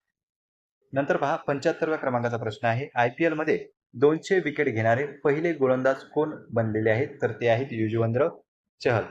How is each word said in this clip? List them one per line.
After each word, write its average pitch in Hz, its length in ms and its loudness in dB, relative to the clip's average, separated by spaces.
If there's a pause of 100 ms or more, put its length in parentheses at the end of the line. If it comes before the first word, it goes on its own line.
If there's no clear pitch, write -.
(920)
नंतर 143 240 0
पहा, 151 180 0
पंच्याहत्तरव्या 156 600 -2
क्रमांकाचा 120 400 -2
प्रश्न 113 300 -4
आहे, 123 280 -2
आयपीएल 123 380 0
मध्ये 156 320 -2 (280)
दोनशे 156 460 2
विकेट 147 280 0
घेणारे 117 380 2
पहिले 156 480 -2
गोलंदाज 131 420 2
कोण - 400 -4 (180)
बनलेले 110 360 0
आहेत, 117 180 2 (140)
तर 117 100 0
ते 120 160 -4
आहेत 117 240 2
युजवेंद्र 113 560 0 (560)
चहल. 113 280 2